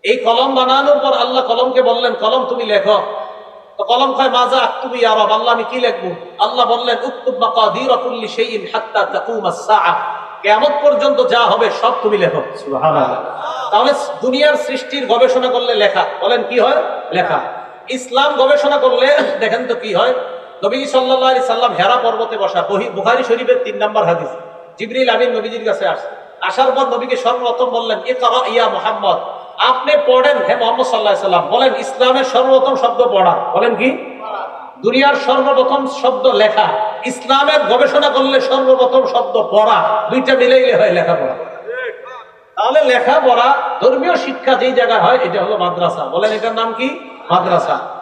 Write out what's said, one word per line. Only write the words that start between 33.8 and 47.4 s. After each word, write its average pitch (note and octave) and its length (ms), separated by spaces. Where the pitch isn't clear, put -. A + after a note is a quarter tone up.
দুনিয়ার C4 340
সর্বপ্রথম C4 720
শব্দ C4 400
লেখা। G#3+ 400
ইসলামের C#4 580
গবেষণা C#4+ 460
করলে C4+ 320
সর্বপ্রথম B3+ 640
শব্দ - 460
পড়া, G#3+ 580
দুইটা C4 240
মিলাইলে B3+ 420
হয় G#3 160
লেখাপড়া। - 440
তাহলে A#3+ 260
লেখাপড়া, B3+ 760
ধর্মীয় C4+ 340
শিক্ষা - 380
যেই B3+ 180
জায়গায় A#3 280
হয়, B3 240
এটা F#3 200
হলো G#3 140
মাদ্রাসা। F3 480
বলেন, G#3+ 260
এটার A3 220
নাম A3+ 200
কি? C4 260
মাদ্রাসা। F3+ 500